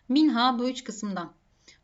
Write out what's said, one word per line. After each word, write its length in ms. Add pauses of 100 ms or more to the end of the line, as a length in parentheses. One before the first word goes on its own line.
Minha, 500
bu 100
üç 140
kısımdan. 500 (500)